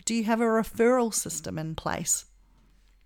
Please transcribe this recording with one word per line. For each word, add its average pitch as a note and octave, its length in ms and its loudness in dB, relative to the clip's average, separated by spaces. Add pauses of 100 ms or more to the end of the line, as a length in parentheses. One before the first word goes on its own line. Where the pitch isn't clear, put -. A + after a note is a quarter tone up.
do A3+ 80 2
you A3+ 100 0
have A3+ 160 2
a A#3+ 40 2
referral A3+ 680 2
system - 460 -6
in D#3+ 160 -6
place? - 500 -4 (800)